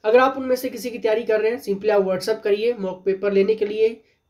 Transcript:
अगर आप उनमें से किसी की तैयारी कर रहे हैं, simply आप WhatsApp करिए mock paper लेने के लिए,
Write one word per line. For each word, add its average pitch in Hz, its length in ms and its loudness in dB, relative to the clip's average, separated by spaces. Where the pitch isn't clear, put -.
अगर 220 160 6
आप 262 180 4
उनमें 262 180 -2
से 254 140 -6
किसी 202 200 -8
की 233 80 -10
तैयारी 220 260 0
कर 214 180 0
रहे 220 100 0
हैं, 240 120 -8
simply 202 260 -2
आप 202 140 4
WhatsApp 190 400 -2
करिए 214 300 0
mock 185 320 -8
paper 196 280 -2
लेने 196 220 2
के 214 100 -2
लिए, 220 240 0